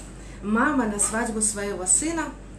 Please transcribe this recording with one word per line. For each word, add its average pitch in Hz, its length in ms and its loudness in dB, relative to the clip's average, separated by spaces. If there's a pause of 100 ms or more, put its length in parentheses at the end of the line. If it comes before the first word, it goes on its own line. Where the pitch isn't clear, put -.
(440)
Мама 240 420 4
на 202 140 0
свадьбу 220 420 0
своего 202 460 -2
сына 311 380 2 (340)